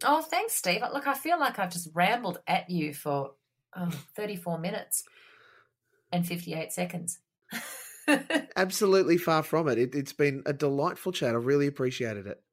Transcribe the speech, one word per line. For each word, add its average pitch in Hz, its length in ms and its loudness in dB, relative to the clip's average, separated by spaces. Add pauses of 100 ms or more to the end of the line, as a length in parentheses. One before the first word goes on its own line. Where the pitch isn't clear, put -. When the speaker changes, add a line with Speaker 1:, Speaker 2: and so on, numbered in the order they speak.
Speaker 1:
Oh, 302 200 4
thanks, 392 320 -2
Steve. 190 280 0 (100)
Look, 277 140 -4
I 277 80 0
feel 330 240 0
like 240 220 0
I've 180 120 -2
just 175 220 -8
rambled 190 540 2
at 175 200 0
you 156 240 -2
for, 143 420 -4 (420)
oh, 175 140 -4 (260)
thirty-four 180 420 -6
minutes 196 460 -4 (1080)
and 175 160 0
fifty-eight 165 460 -6
seconds. 175 480 -6 (880)
<laughs> 294 480 0
Speaker 2:
Absolutely 190 600 4
far 160 260 2
from 156 240 2
it. 117 100 4
It, 127 160 0
it's 139 180 -4
been 139 340 2
a 147 60 0
delightful 143 600 0
chat. 143 180 0
I 117 80 2
really 143 300 4
appreciated 123 580 -2
it. - 160 -10 (100)